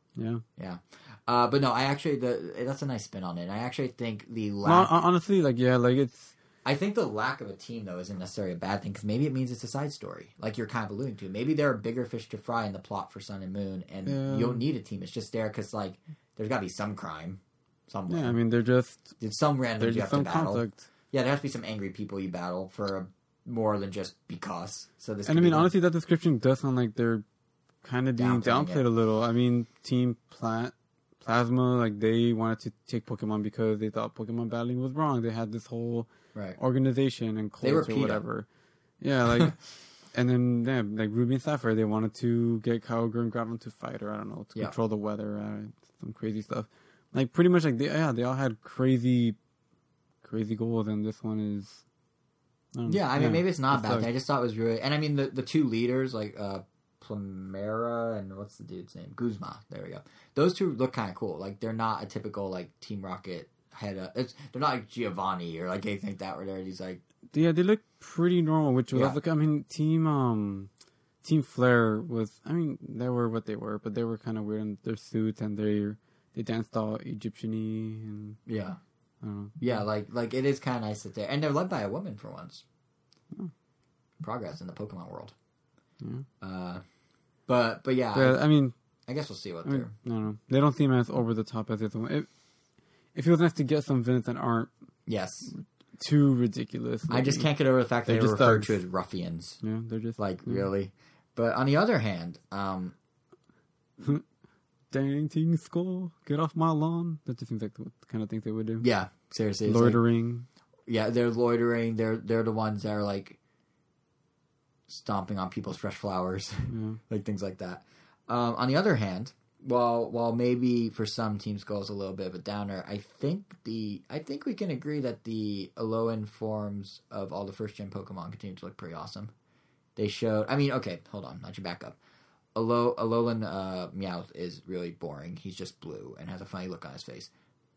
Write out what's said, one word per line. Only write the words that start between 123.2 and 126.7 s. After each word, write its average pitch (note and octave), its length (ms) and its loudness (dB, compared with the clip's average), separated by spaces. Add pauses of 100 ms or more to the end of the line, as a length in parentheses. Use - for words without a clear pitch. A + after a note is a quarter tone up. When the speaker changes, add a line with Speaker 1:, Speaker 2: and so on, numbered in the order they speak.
Speaker 2:
the, A2 440 -6
I C#3+ 120 -8
think - 260 -10
we B3+ 80 -2
can F#3+ 160 -4
agree D3 300 -4
that A#2+ 240 -4
the G#2 520 -4
Alolan A2+ 520 -2
forms G#2 840 -6